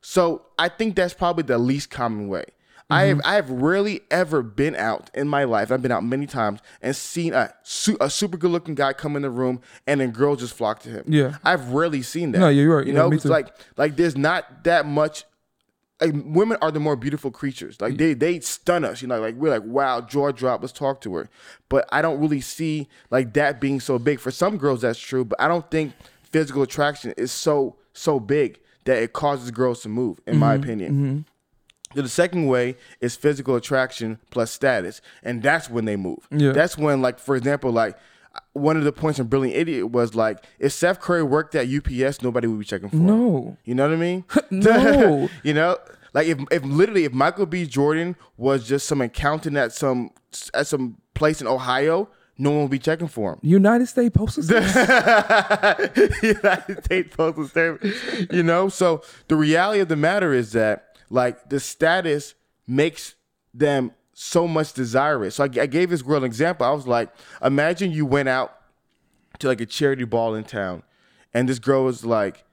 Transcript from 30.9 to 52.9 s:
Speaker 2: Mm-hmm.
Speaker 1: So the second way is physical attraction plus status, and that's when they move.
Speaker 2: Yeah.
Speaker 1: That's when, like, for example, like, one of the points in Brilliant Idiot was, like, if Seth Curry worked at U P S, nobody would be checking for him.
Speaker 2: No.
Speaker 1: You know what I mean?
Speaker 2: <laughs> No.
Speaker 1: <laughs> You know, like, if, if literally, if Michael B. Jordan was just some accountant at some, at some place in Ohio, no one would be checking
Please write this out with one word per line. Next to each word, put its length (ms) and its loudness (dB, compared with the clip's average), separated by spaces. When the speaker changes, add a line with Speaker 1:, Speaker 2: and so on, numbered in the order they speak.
Speaker 2:
Mm-hmm. 280 0
Speaker 1:
So 60 -2
the 80 -4
second 380 0
way 280 0
is 140 -4
physical 400 0
attraction 600 -4
plus 180 -2
status, 500 0
and 220 -6
that's 260 0
when 160 -4
they 100 -2
move. 360 -8
Speaker 2:
Yeah. 200 4
Speaker 1:
That's 240 0
when, 280 0
like, 160 -2
for 160 -2
example, 360 -2
like, 240 0
one 240 0
of 60 0
the 80 2
points 280 -4
in 80 -2
Brilliant 280 0
Idiot 360 -2
was, 240 0
like, 280 0
if 140 0
Seth 280 0
Curry 220 0
worked 320 0
at 140 0
U 160 -2
P 200 -2
S, 200 -2
nobody 240 0
would 100 -2
be 80 -8
checking 240 -8
for 60 -4
him. 100 4
Speaker 2:
No. 580 2
Speaker 1:
You 120 -4
know 120 2
what 60 2
I 40 0
mean? 280 -2
Speaker 2:
<laughs> 120 -2
No. 840 4
Speaker 1:
<laughs> 80 -20
You 100 0
know, 240 2
like, 100 2
if, 140 0
if 160 2
literally, 400 4
if 80 -4
Michael 320 0
B. 220 -4
Jordan 480 0
was 300 0
just 200 -2
some 140 -2
accountant 540 -2
at 160 0
some, 380 -2
at 100 0
some 320 -4
place 280 0
in 60 -6
Ohio, 600 0
no 100 2
one 140 2
would 80 -2
be 80 -2
checking 280 -2